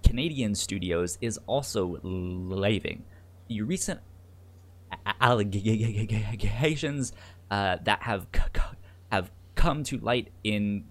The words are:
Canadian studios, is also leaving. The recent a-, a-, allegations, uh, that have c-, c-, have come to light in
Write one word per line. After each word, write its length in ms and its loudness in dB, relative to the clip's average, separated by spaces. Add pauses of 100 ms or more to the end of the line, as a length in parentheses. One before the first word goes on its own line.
Canadian 520 4
studios, 640 -2
is 260 -4
also 560 -2
leaving. 1000 -2 (440)
The 140 -4
recent 380 -4 (920)
a-, 40 -12 (100)
a-, 140 0
allegations, 1900 2 (380)
uh, 340 2
that 180 2
have 320 -4
c-, 80 6 (120)
c-, 80 4 (480)
have 200 0 (240)
come 300 4
to 140 -4
light 300 0 (140)
in 480 0